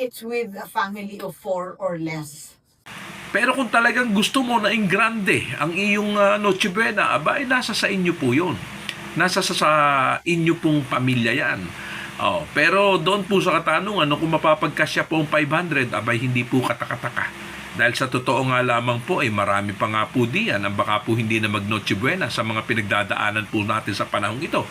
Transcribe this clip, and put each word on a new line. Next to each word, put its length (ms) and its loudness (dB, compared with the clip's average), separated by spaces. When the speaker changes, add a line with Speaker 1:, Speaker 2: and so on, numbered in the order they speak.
Speaker 1:
it's 240 -6
with 320 -4
a 80 -12
family 560 -6
of 160 -8
four 400 -6
or 240 -4
less. 560 -10
Speaker 2:
Pero 240 0
kung 160 0
talagang 480 2
gusto 240 2
mo 160 2
na 160 2
ingrande 720 2
ang 160 0
iyong, 400 0
ah, 240 4
Noche 320 2
Buena, 400 2
aba, 240 2
eh, 80 -2
nasa 320 0
sa 80 0
inyo 320 2
po 160 2
yun. 240 2
Nasa 240 2
sa, 80 -2
sa 180 2
inyo 320 2
pong 320 2
pamilya 480 2
yan. 240 0
Oh, 400 0
pero 400 4
doon 320 0
po 160 4
sa 160 2
katanungan, 480 0
no, 80 2
kung 160 0
mapapagkasya 720 2
po 160 0
ang 80 0
five 240 0
hundred, 400 0
abay, 240 0
hindi 320 0
po 160 2
katakataka. 640 -4
Dahil 160 4
sa 160 -2
totoo 400 0
nga 160 2
lamang 400 0
po, 160 -2
eh, 80 0
marami 480 0
pa 160 -2
nga 160 -2
po 160 2
diyan 400 -2
ang 80 -2
baka 320 -2
po 80 0
hindi 320 0
na 80 0
mag-Noche 400 -2
Buena 400 -2
sa 80 -4
mga 240 -2
pinagdadaanan 880 -2
po 80 2
natin 320 -2
sa 160 -4
panahong 320 -2
ito. 300 -4